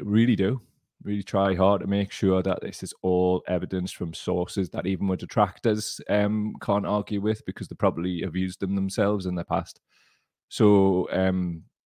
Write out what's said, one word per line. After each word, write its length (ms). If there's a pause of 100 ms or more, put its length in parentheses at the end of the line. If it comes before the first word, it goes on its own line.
really 340
do. 260 (420)
Really 200
try 320
hard 260
to 60
make 240
sure 320
that 180
this 220
is 180
all 460
evidence 460
from 200
sources 580
that 140
even 240
our 60
detractors, 960
um, 520
can't 240
argue 360
with 240
because 240
they 60
probably 480
have 120
used 240
them 160
themselves 500
in 100
the 100
past. 340 (680)
So, 640
um, 520 (360)